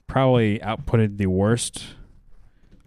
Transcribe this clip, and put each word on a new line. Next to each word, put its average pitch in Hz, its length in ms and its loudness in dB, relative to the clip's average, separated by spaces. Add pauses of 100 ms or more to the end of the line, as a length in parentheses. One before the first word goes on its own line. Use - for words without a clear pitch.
probably 123 520 2
outputted 107 580 -2
the 101 100 0
worst 101 560 0 (1040)